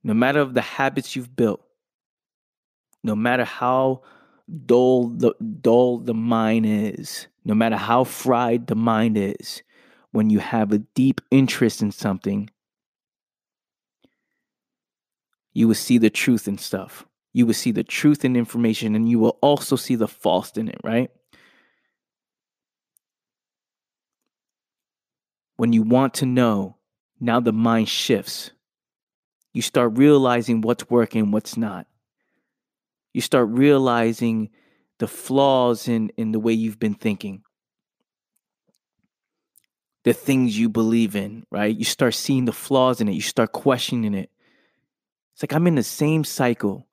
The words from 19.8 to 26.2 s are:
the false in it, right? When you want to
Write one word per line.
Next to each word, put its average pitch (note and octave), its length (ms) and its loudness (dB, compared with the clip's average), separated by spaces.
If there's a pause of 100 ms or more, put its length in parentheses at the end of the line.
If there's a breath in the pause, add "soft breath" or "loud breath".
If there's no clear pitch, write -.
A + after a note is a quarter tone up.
the A2+ 120 -2
false - 500 -2
in A2 120 -6
it, G1+ 140 -16
right? A#2+ 280 -2 (4000 soft breath)
When A#2 160 0
you A2+ 120 4
want B2+ 320 2
to C3+ 100 -2